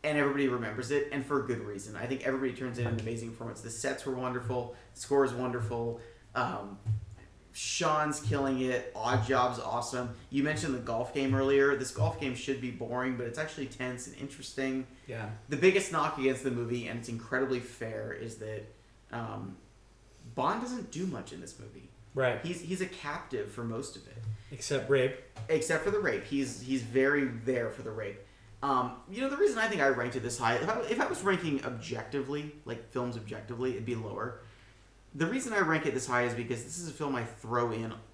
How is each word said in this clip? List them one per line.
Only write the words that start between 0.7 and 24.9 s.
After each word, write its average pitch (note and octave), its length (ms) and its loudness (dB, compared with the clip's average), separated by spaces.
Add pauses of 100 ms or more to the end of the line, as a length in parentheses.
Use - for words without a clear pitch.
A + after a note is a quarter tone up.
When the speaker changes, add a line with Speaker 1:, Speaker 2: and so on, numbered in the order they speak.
Speaker 1:
it, C#3+ 220 2
and C3+ 120 -2
for C#3+ 180 2
a A2+ 40 -4
good A#2 140 0
reason. G#2 340 -8
I F#2 120 -4
think C3 200 -2
everybody C3 260 0
turns B2 240 -4
in A#2+ 100 0
an A2 120 0
amazing A2+ 320 -4
performance. A#2 300 -10
The A2+ 80 -10
sets - 360 -4
were C3+ 80 -2
wonderful. B2 640 -4 (200)
The - 40 -16
score C#3 240 6
is B2 100 4
wonderful. A#2 680 -2 (340)
Um, G2+ 420 -2 (760)
Sean's D3+ 640 2
killing C3+ 420 2
it. B2+ 340 0
Odd A2 320 2
Job's B2 320 4
awesome. A#2+ 560 -2 (160)
You C#3 120 4
mentioned D3+ 300 2
the A#2+ 60 0
golf A2+ 340 -2
game C3+ 220 4
earlier. C#3 400 8
This C3 160 -2
golf G#2+ 280 2
game C3 160 0
should C3+ 240 -2
be B2 120 -4
boring, B2 440 -2
but A#2+ 120 -2
it's A#2 100 -6
actually D#3 300 -4
tense B2+ 400 -6
and - 100 -14
interesting. C3 720 -4 (180)
Speaker 2:
Yeah. A2+ 240 -6 (200)
Speaker 1:
The C#3+ 80 0
biggest F#3+ 340 6
knock D3+ 260 2
against C3 260 4
the C3+ 80 2
movie, A#2+ 360 -2
and A#2 120 -4
it's A#2 100 -10
incredibly C3 500 0
fair, A2 520 -6
is A2+ 260 -8
that, G#2+ 260 -8 (480)
um, A2+ 440 -6 (800)
Bond F3+ 260 2
doesn't B3 280 -6
do F3+ 160 -4
much C3 260 -6
in - 100 -12
this - 180 -14
movie. - 300 -16 (260)
Speaker 2:
Right. B2+ 280 4
Speaker 1:
He's, E3+ 180 -4
he's F3+ 200 -4
a F3 60 -2
captive C#3+ 640 -6
for A#2+ 120 -6
most A#2 340 -4
of - 100 -16
it. A2+ 100 -16 (340)
Speaker 2:
Except C#3 380 -2
rape. C3+ 260 6 (320)